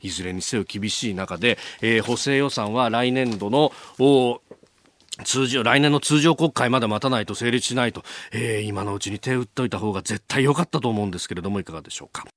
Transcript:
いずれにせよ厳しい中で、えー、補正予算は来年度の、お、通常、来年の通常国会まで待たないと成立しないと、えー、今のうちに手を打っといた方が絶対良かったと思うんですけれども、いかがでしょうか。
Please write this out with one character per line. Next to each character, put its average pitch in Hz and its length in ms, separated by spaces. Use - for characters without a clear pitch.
い 98 80
ず 90 140
れ 90 80
に 92 100
せ - 140
よ 104 100
厳 104 240
し 110 220
い 95 40
中 92 220
で、 110 200
え 113 180
ー、 - 20
補 117 140
正 135 220
予 139 120
算 107 240
は 123 160
来 120 220
年 127 260
度 101 120
の、 139 240
お、 127 400
通 131 220
常、 123 160
来 123 180
年 147 100
の 147 80
通 151 220
常 156 160
国 160 160
会 123 160
ま 127 100
で 117 80
待 107 140
た 135 80
な 127 100
い 104 60
と 101 100
成 120 160
立 120 160
し 123 80
な 123 100
い 113 60
と、 - 120
え 117 280
ー、 - 20
今 101 240
の 101 80
う 101 80
ち 98 100
に 107 80
手 131 160
を 123 60
打 - 20
っ 113 100
と 127 120
い 117 40
た 98 100
方 107 120
が 95 100
絶 - 240
対 135 200
良 143 80
か 151 80
っ 170 80
た 156 100
と 123 80
思 107 160
う 101 40
ん 95 40
で 87 80
す - 80
け - 80
れ 87 60
ど 92 80
も、 101 100
い 90 60
か - 80
が 80 80
で - 100
し - 100
ょ - 40
う - 80
か。 - 120